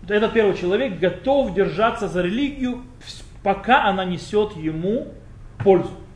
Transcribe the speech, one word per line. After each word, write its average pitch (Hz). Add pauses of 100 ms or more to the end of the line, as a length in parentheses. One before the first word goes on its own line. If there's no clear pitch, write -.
этот 208
первый 208
человек 196
готов 214
держаться 190
за 175
религию, 254 (200)
вс-, - (200)
пока 220
она 190
несёт 185
ему 160 (520)
пользу. 190 (240)